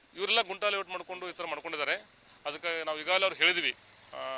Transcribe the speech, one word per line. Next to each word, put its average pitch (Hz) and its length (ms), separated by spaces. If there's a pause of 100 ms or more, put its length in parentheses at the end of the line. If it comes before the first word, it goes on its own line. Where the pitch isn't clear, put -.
(160)
ಇವರೆಲ್ಲ 202 260
ಗುಂಟಾ 196 280
ಲೇಔಟ್ 196 180
ಮಾಡ್ಕೊಂಡು 180 420
ಈ 170 40
ಥರ 175 120
ಮಾಡ್ಕೊಂಡಿದ್ದಾರೆ. 156 840 (160)
ಅದಕ್ಕೆ 160 380
ನಾವು 156 160
ಈಗಾಗಲೇ 180 260
ಅವ್ರು 180 100
ಹೇಳಿದ್ವಿ, 160 360 (420)
ಆ, 131 60 (180)